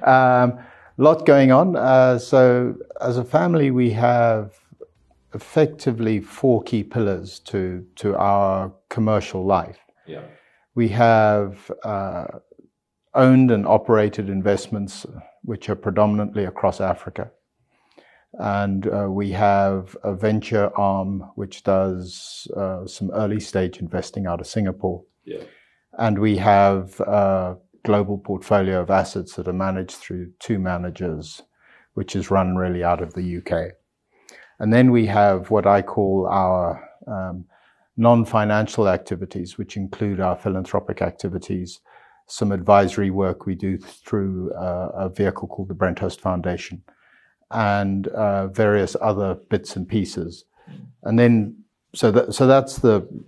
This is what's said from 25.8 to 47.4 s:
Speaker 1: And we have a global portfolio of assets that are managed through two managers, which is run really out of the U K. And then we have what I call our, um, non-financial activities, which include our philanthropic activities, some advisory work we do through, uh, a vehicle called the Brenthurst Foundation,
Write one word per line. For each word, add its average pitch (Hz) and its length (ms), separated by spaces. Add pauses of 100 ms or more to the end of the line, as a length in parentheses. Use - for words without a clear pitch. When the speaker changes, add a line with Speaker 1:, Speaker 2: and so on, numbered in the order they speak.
Speaker 1:
And 107 180
we 104 200
have 98 640
a 95 540 (300)
global 101 320
portfolio 95 640
of 85 80
assets 95 460
that 90 120
are 90 60
managed 92 440
through 90 420
two 107 180
managers, 87 840 (500)
which 101 220
is 95 160
run 92 240
really 90 280
out 85 180
of 82 120
the 92 80
U 87 200
K. 85 320 (840)
And 110 160
then 127 160
we 120 160
have 101 460
what 101 160
I 101 160
call 98 440
our, 92 600 (160)
um, 92 400 (500)
non-financial 113 920
activities, 92 720
which 101 180
include 98 420
our 92 160
philanthropic 95 680
activities, 90 800 (440)
some - 260
advisory 98 600
work 95 340
we 98 80
do 95 240
through, 95 760
uh, 90 420
a 95 140
vehicle 95 380
called 95 200
the 95 80
Brenthurst 90 460
Foundation, 90 600 (680)